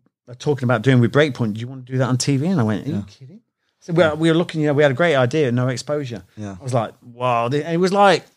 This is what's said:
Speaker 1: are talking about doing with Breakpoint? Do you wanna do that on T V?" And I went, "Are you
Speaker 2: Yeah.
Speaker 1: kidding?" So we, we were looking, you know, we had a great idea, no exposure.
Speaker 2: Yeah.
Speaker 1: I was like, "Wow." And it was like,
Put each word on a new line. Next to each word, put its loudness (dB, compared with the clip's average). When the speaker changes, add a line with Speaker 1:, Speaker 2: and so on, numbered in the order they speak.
Speaker 1:
are -18
talking -4
about 2
doing 4
with 2
Breakpoint? 0
Do -10
you -10
wanna -14
do -8
that 0
on 0
T 0
V?" -2
And 0
I 2
went, -2
"Are -8
you -4
Speaker 2:
Yeah. -6
Speaker 1:
kidding?" -20
So -10
we, 4
we 2
were 4
looking, -2
you 0
know, 2
we 4
had 4
a -2
great 2
idea, 2
no 0
exposure. -8
Speaker 2:
Yeah. -12
Speaker 1:
I -20
was -10
like, -2
"Wow." -2
And -2
it -2
was 0
like, 4